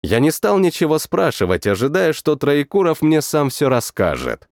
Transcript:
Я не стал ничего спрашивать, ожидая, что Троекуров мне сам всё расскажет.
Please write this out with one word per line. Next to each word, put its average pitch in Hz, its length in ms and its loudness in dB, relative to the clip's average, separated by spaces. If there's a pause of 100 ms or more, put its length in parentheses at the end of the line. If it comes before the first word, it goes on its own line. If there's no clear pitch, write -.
Я 104 180 0
не 147 100 2
стал 202 280 0
ничего 160 420 0
спрашивать, 92 640 -2
ожидая, 139 460 0
что 151 240 -2
Троекуров 147 640 0
мне 156 180 4
сам 143 300 0
всё 143 180 0
расскажет. 73 880 -2